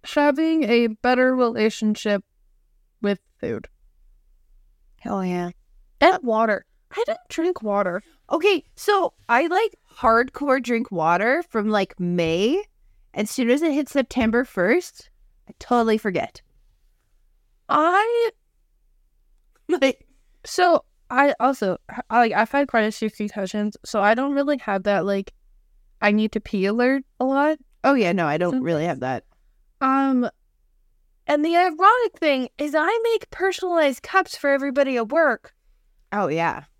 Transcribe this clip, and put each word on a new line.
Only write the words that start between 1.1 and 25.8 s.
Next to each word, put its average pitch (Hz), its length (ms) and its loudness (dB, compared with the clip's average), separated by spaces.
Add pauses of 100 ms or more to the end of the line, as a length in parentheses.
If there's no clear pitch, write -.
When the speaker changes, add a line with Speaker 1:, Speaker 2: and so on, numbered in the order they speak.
Speaker 1:
relationship 220 880 0 (800)
with 202 160 -2 (200)
food. - 280 -8 (1300)
Speaker 2:
Hell 196 240 -6
yeah. 175 280 -4 (500)
Speaker 1:
And 349 220 4
water. 220 420 0 (260)
I 453 140 -4
don't 659 140 -6 (100)
drink 339 320 -2
water. 202 400 -2 (300)
Speaker 2:
Okay, 339 320 0 (120)
so 392 380 0 (160)
I, 254 160 2
like, 381 300 0 (200)
hardcore 254 680 0
drink 233 280 -2
water 190 580 0
from, 214 200 -2
like, 202 300 -2
May. 175 640 0 (500)
As 214 160 -4
soon 240 220 0
as 294 100 2
it 320 120 0
hits 285 180 -4
September 247 520 0
first, - 680 -2 (360)
I - 120 -20
totally 226 400 0
forget. - 420 -6 (1300)
Speaker 1:
I 415 680 2
Speaker 2:
<laughs> - 1300 -20
Like, 294 400 0 (380)
Speaker 1:
so 359 380 2 (260)
I 269 300 2
also, 240 380 0 (320)
I, 226 100 2
like, 226 140 2
I've 214 180 0
had 285 160 0
quite 226 180 0
a 220 60 -2
few 214 180 -6
concussions, 208 760 -6
so 208 160 -2
I 208 120 4
don't 277 200 -2
really 277 260 0
have 196 240 -4
that, 202 220 0
like, 196 280 -4 (680)